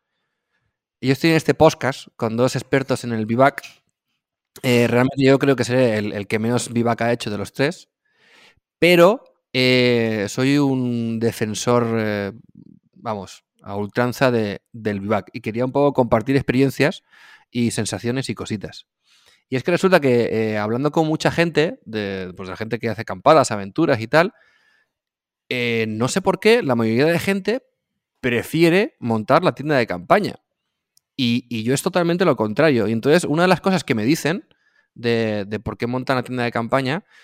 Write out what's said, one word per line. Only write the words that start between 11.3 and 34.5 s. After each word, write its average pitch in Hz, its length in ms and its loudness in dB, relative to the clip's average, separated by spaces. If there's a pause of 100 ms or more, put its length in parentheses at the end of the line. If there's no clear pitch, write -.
eh, 104 340 -4 (640)
vamos, 98 500 -10 (180)
a 101 140 -10
ultranza 120 540 0
de, 107 320 -4 (100)
del 107 280 -6
Vivac 101 320 -4
y - 100 -12
quería 113 220 -4
un 131 80 -6
poco 139 200 2
compartir 120 440 0
experiencias 135 680 0 (480)
y 120 200 -2
sensaciones 120 600 -6
y 107 40 -6
cositas. 95 520 -10 (640)
Y 131 80 -4
es 127 80 -2
que - 60 -2
resulta 180 300 4
que, 113 520 2
eh, 107 60 -2
hablando 120 320 -2
con 160 160 0
mucha 156 240 0
gente, 165 540 -2
de, 98 520 -6
pues, 95 120 -12
de 92 40 -10
la 90 40 -10
gente 113 220 -6
que 117 100 -6
hace 110 140 -6
acampadas, 127 480 2
aventuras 110 500 -2
y 110 80 -8
tal, 170 240 2 (1160)
eh, 117 400 -2
no 110 200 -2
sé 190 120 0
por 185 200 0
qué, 226 220 4
la 139 120 0
mayoría 117 320 2
de 170 120 2
gente 196 440 -4 (580)
prefiere 165 760 2
montar 117 460 2
la 147 100 0
tienda 147 220 -2
de 120 100 2
campaña. 120 500 0 (800)
Y, 123 320 0
y 113 160 -6
yo 123 100 0
es 143 80 -4
totalmente 180 420 0
lo 151 120 2
contrario. 113 500 2
Y 107 60 0
entonces, 139 320 2
una 160 180 0
de 180 60 4
las 185 120 2
cosas 190 240 -2
que 139 100 -2
me 107 100 -2
dicen 156 420 -2 (480)